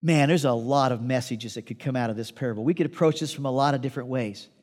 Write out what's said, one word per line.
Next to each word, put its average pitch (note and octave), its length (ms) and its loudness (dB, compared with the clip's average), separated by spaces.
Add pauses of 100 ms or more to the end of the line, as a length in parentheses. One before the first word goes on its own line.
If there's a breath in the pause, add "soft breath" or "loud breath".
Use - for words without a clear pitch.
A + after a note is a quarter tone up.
Man, D3+ 260 6
there's D#3 180 4
a C3 60 4
lot B2+ 400 2
of A#2 100 -2
messages A#2+ 520 -4
that A#2 80 -10
could - 180 -12
come C3+ 160 -4
out A#2+ 140 0
of G#2+ 80 -4
this A2+ 140 -8
parable. A#2 340 -4
We D#3+ 80 4
could E3 140 0
approach D#3 340 0
this D3+ 120 -4
from C#3+ 120 -8
a C3 60 -2
lot C#3 220 2
of C3+ 80 -2
different B2+ 280 -6
ways. A#2+ 400 -6 (140)